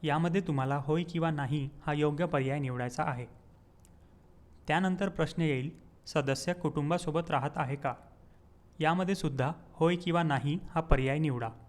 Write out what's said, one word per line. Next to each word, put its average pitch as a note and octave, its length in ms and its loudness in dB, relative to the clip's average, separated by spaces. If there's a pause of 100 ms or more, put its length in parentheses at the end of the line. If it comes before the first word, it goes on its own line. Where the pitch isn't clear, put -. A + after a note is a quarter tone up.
यामध्ये E3 380 2
तुम्हाला C#3 360 0
होय D#3 260 0
किंवा E3 280 0
नाही C#3+ 380 -2 (160)
हा D3+ 80 0
योग्य D3 320 2
पर्याय C#3+ 340 0
निवडायचा B2 440 -2
आहे. B2+ 220 -4 (1400)
त्यानंतर F#3 420 0
प्रश्न E3+ 320 -2
येईल, C#3+ 280 0 (380)
सदस्य C#3 460 0
कुटुंबासोबत E3 800 -2
राहत C#3+ 240 0
आहे C#3 200 -2
का? C#3 180 -4 (880)
यामध्ये F3 360 2
सुद्धा C#3 360 -2 (220)
होय E3+ 220 4
किंवा E3+ 280 2
नाही D3 360 0 (100)
हा E3 120 -2
पर्याय C3+ 380 2
निवडा. B2 300 0 (200)